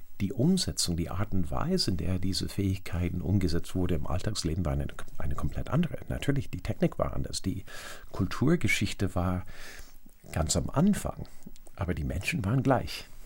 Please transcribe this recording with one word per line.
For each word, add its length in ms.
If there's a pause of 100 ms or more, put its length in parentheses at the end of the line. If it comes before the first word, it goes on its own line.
(220)
die 120
Umsetzung, 640
die 140
Art 220
und 180
Weise, 400
in 60
der 200
diese 320
Fähigkeiten 720
umgesetzt 540
wurde 180
im 140
Alltagsleben, 580
war 80
eine, 140 (320)
eine 160
komplett 340
andere. 300 (100)
Natürlich, 400
die 120
Technik 360
war 160
anders, 300
die 200 (480)
Kulturgeschichte 1000
war 320 (840)
ganz 240
am 160
Anfang, 560 (480)
aber 180
die 100
Menschen 400
waren 200
gleich. 420 (200)